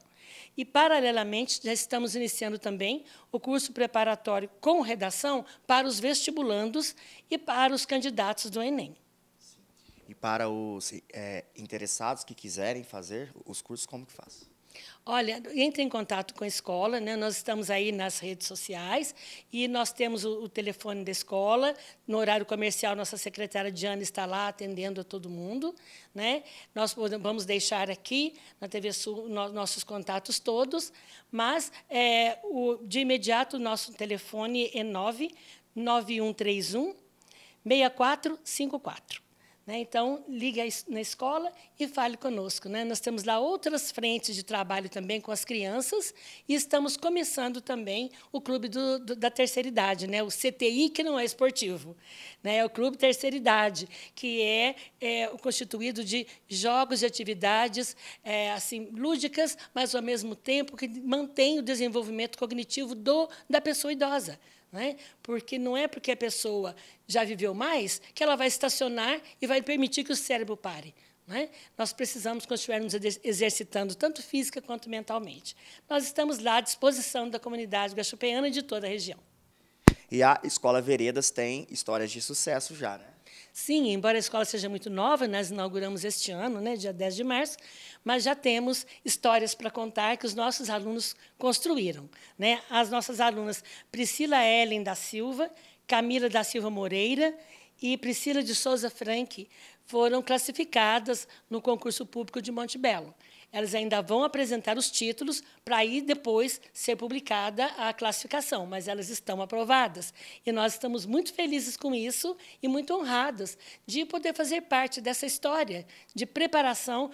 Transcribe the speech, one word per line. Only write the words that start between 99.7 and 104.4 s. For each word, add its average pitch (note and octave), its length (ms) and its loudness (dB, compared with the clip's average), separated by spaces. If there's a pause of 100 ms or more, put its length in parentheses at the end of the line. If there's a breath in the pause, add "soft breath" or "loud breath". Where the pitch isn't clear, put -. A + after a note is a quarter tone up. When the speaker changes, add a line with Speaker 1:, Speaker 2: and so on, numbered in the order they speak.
Speaker 1:
foram A#3+ 360 4
classificadas B3+ 1040 2 (220 loud breath)
no A3+ 140 -4
concurso A#3+ 420 0
público A#3+ 380 -6
de G#3 80 -8
Monte A#3 260 -6
Belo. F#3+ 380 0 (380 loud breath)
Elas G#3 220 -2
ainda G#3+ 280 2
vão A3 220 2
apresentar A#3+ 520 0